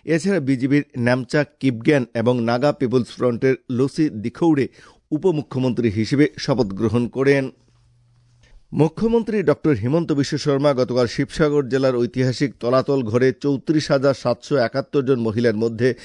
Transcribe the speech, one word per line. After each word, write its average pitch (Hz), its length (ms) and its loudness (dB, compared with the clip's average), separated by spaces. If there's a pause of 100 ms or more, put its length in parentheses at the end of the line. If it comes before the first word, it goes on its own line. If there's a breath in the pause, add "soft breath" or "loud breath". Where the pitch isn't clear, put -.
(140)
এছাড়া 170 340 0
বিজেপির 139 360 0 (220)
নামচা 127 340 0 (200)
কিপগ্যান 131 420 0 (180)
এবং 120 140 2 (140)
নাগা 123 300 0
পিপলস 123 380 0
ফ্রন্টের 123 380 0 (220)
লুসি 143 300 0 (180)
দিখৌড়ে 147 400 2 (520 soft breath)
উপমুখ্যমন্ত্রী 131 720 0 (100)
হিসেবে 131 260 2 (200)
শপথ 120 240 0 (120)
গ্রহণ 113 240 0 (120)
করেন। 135 280 2 (1400 soft breath)
মুখ্যমন্ত্রী 214 560 0 (140)
ডক্টর 147 320 2
হিমন্ত 160 360 0
বিশ্ব 143 160 -2 (100)
শর্মা 143 340 2
গতকাল 123 360 0
শিবসাগর 147 480 0 (100)
জেলার 131 300 2
ঐতিহাসিক 127 480 -2 (120)
তলাতল 131 380 0 (100)
ঘরে 123 180 2 (140)
চৌত্রিশ 143 500 0
হাজার 135 300 2
সাতশো 123 320 -4 (120)
একাত্তর 135 420 -2
জন 135 180 2
মহিলার 110 360 0
মধ্যে 117 260 0 (160 loud breath)